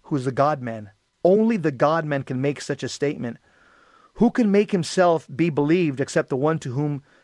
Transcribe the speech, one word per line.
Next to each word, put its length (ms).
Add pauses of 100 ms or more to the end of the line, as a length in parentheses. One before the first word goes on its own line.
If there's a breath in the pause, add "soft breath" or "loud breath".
who 120
is 100
the 60
God-man? 600 (340)
Only 320
the 140
God-man 520
can 160
make 220
such 220
a 40
statement. 500 (760 soft breath)
Who 180
can 180
make 220
himself 640
be 160
believed 500
except 300
the 80
one 220
to 120
whom, 320 (200 soft breath)